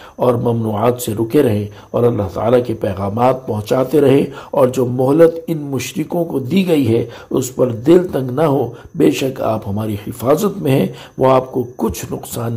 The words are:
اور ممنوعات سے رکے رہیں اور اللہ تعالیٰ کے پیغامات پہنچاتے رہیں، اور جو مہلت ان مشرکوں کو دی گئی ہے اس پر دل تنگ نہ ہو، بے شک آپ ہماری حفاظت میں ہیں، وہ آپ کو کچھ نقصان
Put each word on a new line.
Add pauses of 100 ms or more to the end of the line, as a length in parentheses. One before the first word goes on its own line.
(160)
اور (100)
ممنوعات
سے
رکے
رہیں (240)
اور
اللہ
تعالیٰ
کے
پیغامات (100)
پہنچاتے
رہیں، (260)
اور (100)
جو (140)
مہلت (140)
ان (120)
مشرکوں
کو (120)
دی
گئی
ہے (280)
اس
پر (180)
دل (120)
تنگ
نہ
ہو، (320)
بے (100)
شک
آپ
ہماری (100)
حفاظت
میں
ہیں، (300)
وہ
آپ
کو (160)
کچھ
نقصان